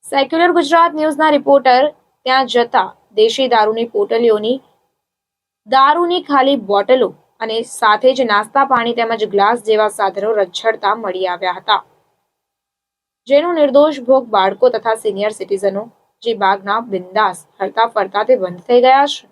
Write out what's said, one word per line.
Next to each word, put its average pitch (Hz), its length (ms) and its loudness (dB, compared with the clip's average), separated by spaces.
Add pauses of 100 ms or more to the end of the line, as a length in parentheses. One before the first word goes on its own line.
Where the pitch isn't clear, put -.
સેક્યુલર 320 560 0
ગુજરાત 320 400 0
ન્યૂઝના 311 380 0
રિપોર્ટર 262 440 4 (420)
ત્યાં 254 300 -2
જતા 233 320 0 (300)
દેશી 226 340 2
દારૂની 226 420 0
પોટલીઓની, 226 640 0 (1080)
દારૂની 311 600 2
ખાલી 277 400 2
બોટલો 202 400 2 (340)
અને 220 140 -8 (140)
સાથે 220 480 2
જ 262 140 0
નાસ્તા 214 400 0
પાણી 233 280 -2
તેમજ 226 320 -2
ગ્લાસ 208 380 0
જેવા 214 260 2
સાધનો 202 400 -4
રજળતા 208 600 -2
મળી 185 340 -6
આવ્યા 180 260 -6
હતા, 196 220 -2 (1500)
જેનો 311 300 0
નિર્દોષ 285 520 2
ભોગ 262 260 2
બાળકો 196 400 2
તથા 220 200 -2 (100)
સિનિયર 208 320 -4
સિટીઝનો 196 460 -4 (400)
જે 226 200 -2
બાગના 196 340 -2 (160)
બિંદાસ 185 480 -4 (160)
હરતા 196 320 -2
ફરતા 208 400 -4
તે 247 140 4
બંધ 180 260 -10
થઈ 247 160 4
ગયા 277 300 4
છે. - 160 -20